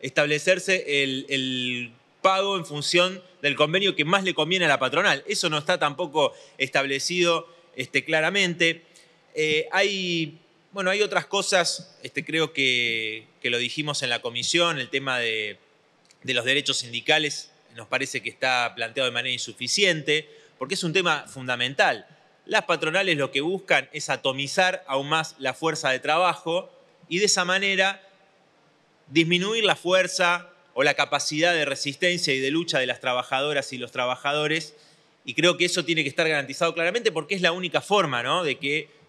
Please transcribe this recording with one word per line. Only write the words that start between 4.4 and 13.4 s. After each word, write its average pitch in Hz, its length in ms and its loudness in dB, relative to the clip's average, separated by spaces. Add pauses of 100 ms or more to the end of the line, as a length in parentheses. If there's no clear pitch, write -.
a - 20 4
la 139 100 4
patronal. 143 480 2
Eso 175 240 -2
no 151 80 0
está 180 180 0
tampoco 147 580 0 (220)
establecido, 143 960 0 (220)
este, - 300 -4
claramente. 165 800 2 (540)
Eh, 156 340 0
hay, 180 680 0 (340)
bueno, 190 180 -2
hay 202 100 2
otras 190 260 0
cosas, - 760 0
este, - 220 -8
creo 156 280 0
que, 117 720 0 (140)